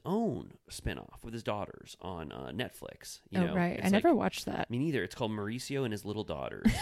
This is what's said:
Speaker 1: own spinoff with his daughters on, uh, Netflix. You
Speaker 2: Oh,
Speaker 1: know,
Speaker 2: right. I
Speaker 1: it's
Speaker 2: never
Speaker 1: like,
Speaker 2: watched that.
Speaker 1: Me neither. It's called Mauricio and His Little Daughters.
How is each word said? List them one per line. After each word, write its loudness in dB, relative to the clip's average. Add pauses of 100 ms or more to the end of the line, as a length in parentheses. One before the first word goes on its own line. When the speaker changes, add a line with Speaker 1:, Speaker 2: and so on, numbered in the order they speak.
Speaker 1:
own 0 (140)
spinoff -8
with -10
his -8
daughters -4
on, -6
uh, -8
Netflix. -8 (100)
You 2
Speaker 2:
Oh, 4
Speaker 1:
know, 0
Speaker 2:
right. 2
I -6
Speaker 1:
it's 4
Speaker 2:
never 8
Speaker 1:
like, 8
Speaker 2:
watched 0
that. -2
Speaker 1:
Me 0
neither. 2
It's -4
called 0
Mauricio -2
and 0
His -4
Little -2
Daughters. 2